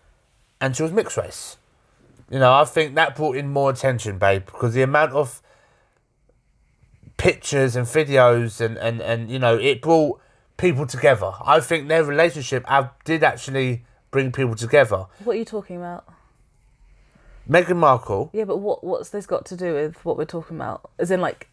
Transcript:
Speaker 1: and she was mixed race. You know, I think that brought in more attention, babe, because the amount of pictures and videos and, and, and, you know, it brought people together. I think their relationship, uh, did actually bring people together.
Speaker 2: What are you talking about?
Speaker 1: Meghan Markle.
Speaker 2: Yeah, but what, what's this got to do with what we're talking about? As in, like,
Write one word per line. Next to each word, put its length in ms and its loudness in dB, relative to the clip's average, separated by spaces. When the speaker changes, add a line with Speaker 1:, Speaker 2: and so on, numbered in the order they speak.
Speaker 1:
and 160 -2
she 80 -2
was 80 -4
mixed 260 -2
race. 400 -10
You 100 -6
know, 140 8
I 120 6
think 300 -2
that 200 2
brought 220 -2
in 120 -6
more 220 2
attention, 460 -2
babe, 280 2
because 280 -4
the 100 2
amount 300 0
of 280 -4
pictures 580 0
and 100 -2
videos 760 2
and, 160 -4
and, 240 -4
and, 280 -4
you 100 -6
know, 180 4
it 240 0
brought 380 2
people 280 0
together. 460 2
I 160 6
think 280 -4
their 160 2
relationship, 640 0
uh, 200 2
did 200 0
actually 600 -2
bring 200 0
people 240 -2
together. 500 2
Speaker 2:
What 120 -2
are 40 -4
you 60 -6
talking 320 -10
about? 300 -12
Speaker 1:
Meghan 280 4
Markle. 560 2
Speaker 2:
Yeah, 120 -2
but 120 -2
what, 260 -4
what's 260 -6
this 160 -10
got 220 -4
to 100 -14
do 160 -4
with 320 -6
what 120 -2
we're 80 -4
talking 320 -12
about? 400 -10
As 140 -2
in, 100 0
like, 320 -6